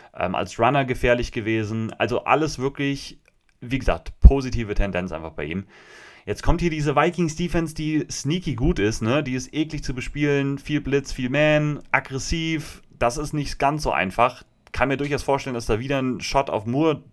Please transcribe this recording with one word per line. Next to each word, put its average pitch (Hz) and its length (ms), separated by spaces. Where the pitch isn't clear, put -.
ähm, 92 180
als 92 240
Runner 131 260
gefährlich 123 460
gewesen, 110 680
also 113 260
alles 147 340
wirklich, 139 640
wie 123 180
gesagt, 95 400
positive 120 560
Tendenz 92 380
einfach 80 200
bei 78 120
ihm. 87 220
Jetzt 101 160
kommt 170 180
hier 170 100
diese 151 260
Vikings-Defense, 165 760
die 151 360
sneaky 156 460
gut 127 240
ist, 107 220
ne? 123 200
Die 127 120
ist 127 200
eklig 151 300
zu 131 100
bespielen, 139 640
viel 143 220
Blitz, 139 320
viel 123 180
Man, 151 500
aggressiv, 151 880
das 123 200
ist 151 160
nicht 143 260
ganz 147 240
so 117 80
einfach. 95 500
Kann 127 160
mir 139 80
durchaus 143 260
vorstellen, 139 320
dass 117 120
da 110 120
wieder 135 240
ein 127 180
Shot - 300
auf 104 160
Moore 147 460